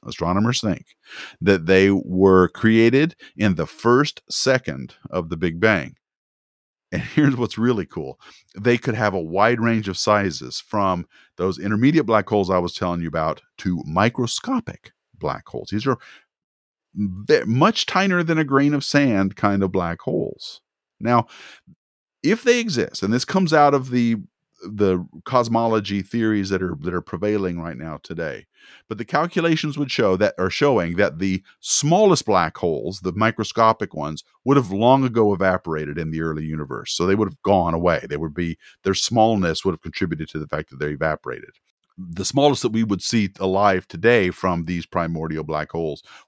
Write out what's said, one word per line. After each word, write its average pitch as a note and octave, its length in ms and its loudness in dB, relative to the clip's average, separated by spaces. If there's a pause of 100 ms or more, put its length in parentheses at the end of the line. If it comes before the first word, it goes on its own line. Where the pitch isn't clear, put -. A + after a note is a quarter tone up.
astronomers G2+ 540 0
think G2+ 260 -4 (540)
that F2 260 4
they F#2+ 240 6
were F#2 580 6
created A#2 680 4 (200)
in G#2 180 2
the E2 120 -4
first B2+ 640 0
second D#2 640 -2 (160)
of E2 180 -4
the F2 80 -6
Big E2+ 240 -4
Bang. G2 360 0 (960)
And - 100 -4
<laughs> - 120 -10
here's C#3+ 220 2
what's A#2+ 220 -4
really A2 280 0
cool. C2+ 340 -12 (340)
They A#2+ 240 2
could A#2+ 160 -4
have G#2+ 200 0
a F#2 60 -2
wide G2 400 0
range A2+ 280 -2
of F2+ 100 -6
sizes, G2 600 -2
from F#2+ 460 -4 (300)
those F#2 220 -2
intermediate A2 480 2
black G#2 220 2
holes G2 220 2
I F#2 80 2
was F2 160 -4
telling F2 260 -4
you E2 80 -4
about D#2+ 320 -2 (180)
to F2 280 -4
microscopic A#2+ 1080 -2 (220)
black - 340 -8
holes. - 220 -10
These G#2+ 160 -4
are C3 120 -2 (960)
ve-, G2+ 520 0
much C3 400 2
tinier F#3 360 0
than E3 160 0
a D#3 60 2
grain C#3 300 2
of C#3+ 100 -2
sand G#2 520 2
kind G2 260 0
of F#2+ 100 0
black F2 280 -2
holes. - 600 -6 (380)
Now, A#2 300 2 (920)
if G3 200 0
they B3 180 2
exist, F#3 420 -4
and G2+ 100 0
this B2+ 120 0
comes F#3 300 0
out D3 180 6
of C3 180 0
the, A#2 260 0 (460)
the F#2+ 440 0 (180)
cosmology A2+ 800 -2
theories G#2+ 480 -2
that F#2+ 120 -2
are, F2 200 -6
that F2 100 -6
are F2+ 80 -4
prevailing F#2+ 580 -4
right E2 200 -12
now D#2 240 -12
today, D#2 440 -10 (420)
but A2 100 -10
the A#2 80 -10
calculations D#3+ 720 -2
would C#3+ 120 -4
show G2 260 2
that, G2+ 200 2
are F#2 140 -2
showing F#2+ 460 2
that E2+ 220 0
the F#2 240 -2 (180)
smallest F3 680 2
black F2 320 0
holes, E2 420 -4
the F2+ 120 -4
microscopic A2 800 0
ones, D#2 280 -10 (220)
would C#3 140 4
have G#2+ 120 -2
long A#2+ 340 4
ago A2 280 2
evaporated E2+ 640 -2
in D#2+ 140 -6
the D#2+ 100 -6
early D#2 240 -4
universe. D2 480 -8
So F2 140 -2
they F#2+ 80 2
would G#2+ 140 2
have D#2 140 -16
gone F2+ 300 2
away. E2 340 0
They D2 120 -8
would D#2 160 -8
be, E2+ 240 -6 (260)
their F#2+ 100 0
smallness G#2+ 720 0
would F#2+ 80 0
have D#2+ 80 -6
contributed D#2+ 480 -6
to - 100 -10
the D2+ 100 -10
fact D2+ 220 -8
that C2+ 80 -20
they D2 120 -6
evaporated. D2+ 600 -6 (460)
The F#2 300 -10
smallest C#3+ 360 2
that A2+ 100 0
we A2+ 120 0
would G2+ 180 -2
see G#2 280 0 (100)
alive F#2+ 480 2
today G2+ 420 2
from F2 360 -2
these F2 180 -4
primordial E2 600 -4
black D2+ 280 -6
holes D#2+ 300 -6 (260)